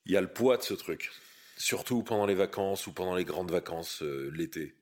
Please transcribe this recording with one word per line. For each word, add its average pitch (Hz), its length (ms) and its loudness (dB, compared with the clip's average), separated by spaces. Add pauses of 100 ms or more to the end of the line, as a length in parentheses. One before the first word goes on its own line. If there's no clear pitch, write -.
Il 98 60 0
y 95 60 6
a 95 40 6
le 92 100 -2
poids 120 260 4
de - 60 -4
ce - 100 -4
truc, - 360 -6 (480)
surtout - 460 0
pendant 104 220 2
les 101 100 6
vacances 98 520 0
ou 98 60 -12
pendant 92 220 -2
les 90 100 2
grandes 87 260 -2
vacances, 82 520 -2
euh, 69 300 -4
l'été. 80 480 -6